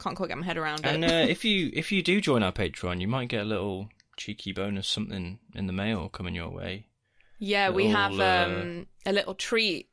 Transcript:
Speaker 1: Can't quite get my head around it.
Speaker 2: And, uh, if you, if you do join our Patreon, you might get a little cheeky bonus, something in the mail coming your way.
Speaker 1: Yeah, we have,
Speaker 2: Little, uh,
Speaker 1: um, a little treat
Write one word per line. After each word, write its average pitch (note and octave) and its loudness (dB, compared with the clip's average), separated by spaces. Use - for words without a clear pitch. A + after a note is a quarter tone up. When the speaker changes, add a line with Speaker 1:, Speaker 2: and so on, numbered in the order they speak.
Speaker 1:
Can't - -6
quite F#3 -2
get - -4
my E3+ -6
head E3+ -2
around D#3 -2
it. D3+ -2
Speaker 2:
And, D#3+ 2
uh, E3 4
if - 0
you, G3 2
if - -4
you G3 4
do F#3+ 4
join C3 4
our F#2+ 2
Patreon, F2+ -2
you F#2+ -2
might B2 0
get A2+ -2
a - -2
little G2+ -2
cheeky - -8
bonus, G2 -2
something G2 -4
in G2 -2
the F#2 -2
mail G2 0
coming F2 -6
your E2+ -6
way. F2+ -8
Speaker 1:
Yeah, G3+ 2
we G3 4
have, G3+ 4
Speaker 2:
Little, G3 2
uh, F3+ 4
Speaker 1:
um, F3 -8
a G3 2
little G3 0
treat G#3 0